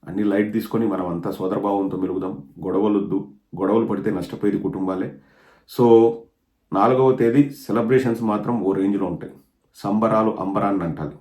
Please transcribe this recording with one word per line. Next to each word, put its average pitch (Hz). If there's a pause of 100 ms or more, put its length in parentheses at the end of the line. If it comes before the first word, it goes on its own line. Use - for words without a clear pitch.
అన్ని 104
లైట్ 104
తీసుకొని 113
మనం 90
అంతా 85
సోదరభావంతో 98
మెలుగుదాం, 92 (220)
గొడవలొద్దు. 98 (320)
గొడవలు 104
పడితే 101
నష్టపోయేది 92
కుటుంబాలే. 92 (640)
So, 113 (640)
నాలుగవ 127
తేదీ 123
సెలబ్రేషన్స్ 117
మాత్రం 107
ఓ 95
రేంజ్లో 98
ఉంటాయి. 85 (420)
సంబరాలు 110
అంబరాన్ని 98
అంటాలి. 76